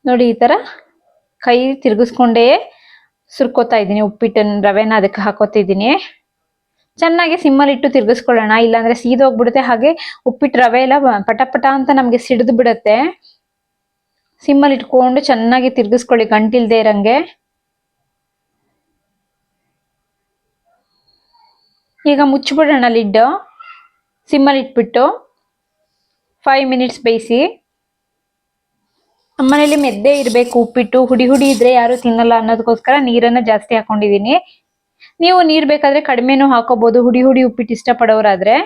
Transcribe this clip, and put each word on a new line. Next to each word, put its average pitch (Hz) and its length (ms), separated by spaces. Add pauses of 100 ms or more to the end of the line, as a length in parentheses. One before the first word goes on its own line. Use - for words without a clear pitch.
ನೋಡಿ, 247 240
ಈ 226 40
ತರ 240 180 (880)
ಕೈ 240 160 (260)
ತಿರ್ಗಿಸ್ಕೊಂಡೇ 233 640 (920)
ಸುರ್ಕೋತಾ 240 400
ಇದ್ದೀನಿ 208 320
ಉಪ್ಪಿಟ್ಟಿನ 208 580
ರವೆನ, 214 320
ಅದಕ್ಕೆ 196 220
ಹಾಕೋತಿದ್ದೀನಿ. 202 680 (1080)
ಚೆನ್ನಾಗಿ 330 380
ಸಿಮ್ಮಲ್ಲಿ 277 360
ಇಟ್ಟು 277 220
ತಿರ್ಗಿಸ್ಕೊಳ್ಳೋಣ, 233 560
ಇಲ್ಲಾಂದ್ರೆ 226 420
ಸೀದೋಗ್ಬಿಡುತ್ತೆ. 240 680
ಹಾಗೆ 254 320 (340)
ಉಪ್ಪಿಟ್ಟು 254 340
ರವೆ 247 220
ಎಲ್ಲ 262 120 (360)
ಪಟ 226 120 (120)
ಪಟ 247 120 (120)
ಅಂತ 269 160
ನಮ್ಗೆ 247 240
ಸಿಡ್ದು 240 420
ಬಿಡತ್ತೆ. 226 380 (1500)
ಸಿಮ್ಮಲ್ಲಿ 285 320
ಇಟ್ಕೊಂಡು 254 440
ಚೆನ್ನಾಗಿ 247 480
ತಿರ್ಗಿಸ್ಕೊಳ್ಳಿ 233 560
ಗಂಟಿಲ್ದೇ 220 540
ಇರಂಗೆ. 214 360 (4000)
ಈಗ 285 180
ಮುಚ್ಚಿಬಿಡೋಣ 277 640
ಲಿಡ್, 220 300 (1120)
ಸಿಮ್ಮಲ್ಲಿ 277 340
ಇಟ್ಬಿಟ್ಟು 247 400 (1400)
ಫೈವ್ 269 240
ಮಿನಿಟ್ಸ್ 254 340
ಬೇಯಿಸಿ. 226 360 (2000)
ನಮ್ಮನೇಲಿ 294 360
ಮೆದ್ದೆ 269 440
ಇರ್ಬೇಕು 240 400
ಉಪ್ಪಿಟ್ಟು, 247 460
ಹುಡಿ 247 220
ಹುಡಿ 269 220
ಇದ್ರೆ 247 220
ಯಾರು 247 300
ತಿನ್ನಲ್ಲ 233 360
ಅನ್ನೋದಕ್ಕೋಸ್ಕರ 226 600
ನೀರನ್ನ 240 460
ಜಾಸ್ತಿ 220 300
ಹಾಕೊಂಡಿದೀನಿ. 208 600 (840)
ನೀವು 359 220
ನೀರ್ 311 240
ಬೇಕಾದ್ರೆ 294 360
ಕಡಿಮೆನೂ 269 460
ಹಾಕೋಬಹುದು, 233 560
ಹುಡಿ 247 180
ಹುಡಿ 262 220
ಉಪ್ಪಿಟ್ಟು 240 300
ಇಷ್ಟಪಡೋರಾದ್ರೆ. 220 840 (100)